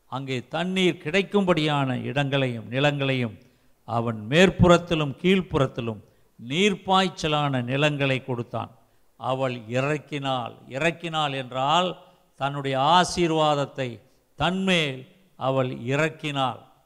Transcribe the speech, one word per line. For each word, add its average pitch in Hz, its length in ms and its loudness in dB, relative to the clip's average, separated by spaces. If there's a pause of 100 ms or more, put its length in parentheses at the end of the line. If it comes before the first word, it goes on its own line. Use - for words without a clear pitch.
அங்கே 131 420 -6
தண்ணீர் 180 560 0
கிடைக்கும்படியான 156 1000 0
இடங்களையும் 127 680 -2
நிலங்களையும் 135 760 0 (400)
அவன் 113 440 -2
மேற்புறத்திலும் 170 880 4
கீழ்ப்புறத்திலும் 135 840 0 (480)
நீர்ப்பாய்ச்சலான 170 1120 0
நிலங்களை 135 640 0
கொடுத்தான். 117 460 -6 (460)
அவள் 131 380 -2
இறக்கினாள். 131 1000 -4 (140)
இறக்கினாள் 156 640 -2
என்றால் 139 640 0 (380)
தன்னுடைய 139 440 -4
ஆசீர்வாதத்தை 151 1200 2 (340)
தன்மேல் 165 720 -2 (300)
அவள் 131 380 0
இறக்கினாள். 139 840 -2 (280)